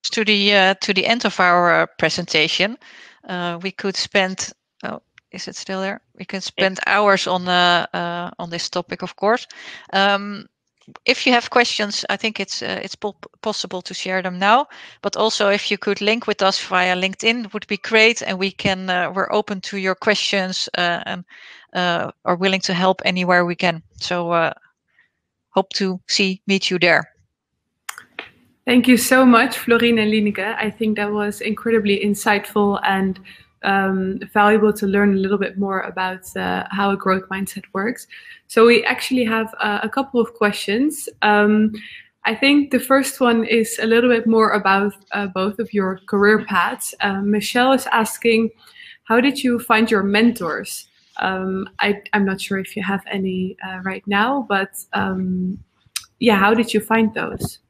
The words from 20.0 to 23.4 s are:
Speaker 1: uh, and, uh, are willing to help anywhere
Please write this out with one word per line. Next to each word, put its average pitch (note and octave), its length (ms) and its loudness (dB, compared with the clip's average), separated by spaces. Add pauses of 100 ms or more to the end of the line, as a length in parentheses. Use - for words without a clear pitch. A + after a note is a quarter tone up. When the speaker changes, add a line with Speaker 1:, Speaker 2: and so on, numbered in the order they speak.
Speaker 1:
uh, F3 280 0
and, F3+ 180 -8 (500)
uh, F3 380 -2 (140)
are F3+ 100 0
willing F#3+ 260 0
to F#3+ 120 -4
help F#3 320 0
anywhere F3+ 400 2